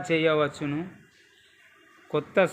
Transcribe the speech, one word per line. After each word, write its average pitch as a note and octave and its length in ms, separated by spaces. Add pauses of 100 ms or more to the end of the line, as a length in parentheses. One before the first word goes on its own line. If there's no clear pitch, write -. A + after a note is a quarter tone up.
చేయవచ్చును. D3+ 720 (1300)
కొత్త D#3 420